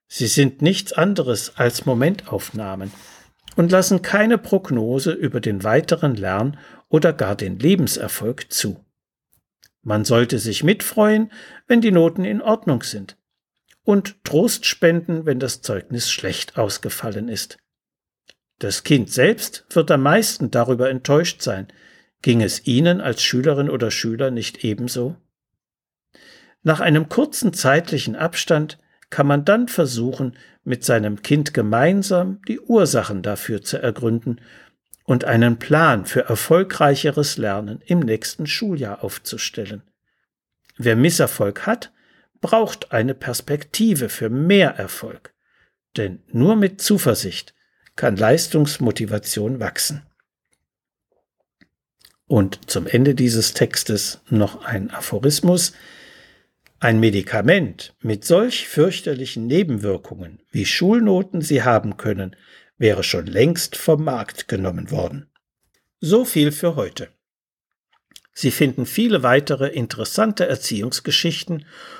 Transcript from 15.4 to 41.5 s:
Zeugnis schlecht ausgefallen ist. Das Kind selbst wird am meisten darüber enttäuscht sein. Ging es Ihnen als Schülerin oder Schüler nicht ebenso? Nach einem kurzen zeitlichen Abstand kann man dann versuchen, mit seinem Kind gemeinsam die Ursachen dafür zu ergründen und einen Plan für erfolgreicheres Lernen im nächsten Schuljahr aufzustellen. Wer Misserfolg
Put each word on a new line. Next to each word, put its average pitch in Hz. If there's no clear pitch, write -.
Zeugnis 113
schlecht -
ausgefallen 107
ist. -
Das -
Kind 127
selbst -
wird 160
am 143
meisten 160
darüber 123
enttäuscht 143
sein. 98
Ging 117
es -
Ihnen 170
als 127
Schülerin 139
oder 113
Schüler 113
nicht 117
ebenso? 123
Nach 151
einem 156
kurzen -
zeitlichen 135
Abstand 156
kann 143
man 143
dann 226
versuchen, 127
mit 120
seinem 107
Kind 147
gemeinsam 180
die 226
Ursachen 113
dafür 104
zu -
ergründen 117
und 123
einen 117
Plan 143
für -
erfolgreicheres 147
Lernen 104
im 175
nächsten 113
Schuljahr 143
aufzustellen. 104
Wer 113
Misserfolg 123